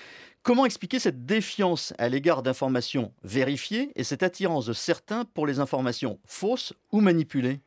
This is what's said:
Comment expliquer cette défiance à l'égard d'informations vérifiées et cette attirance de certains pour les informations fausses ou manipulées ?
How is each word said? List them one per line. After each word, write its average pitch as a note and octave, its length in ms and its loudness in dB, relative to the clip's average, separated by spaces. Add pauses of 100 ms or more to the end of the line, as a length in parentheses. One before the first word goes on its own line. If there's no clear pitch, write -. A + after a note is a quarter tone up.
(420)
Comment A#3+ 220 4
expliquer A#3 360 -2
cette B2 260 -2
défiance F#3+ 720 0
à A#2+ 100 2
l'égard C#3 360 2
d'informations B2+ 680 -2 (120)
vérifiées C#3 720 -2
et B2+ 80 -4
cette - 180 -4
attirance F3+ 420 0
de A2+ 80 -2
certains G#3 520 -4
pour D#3+ 200 -6
les C#3 140 0
informations C3 680 -2
fausses - 480 -4 (200)
ou G#3 80 4
manipulées ? D3+ 680 4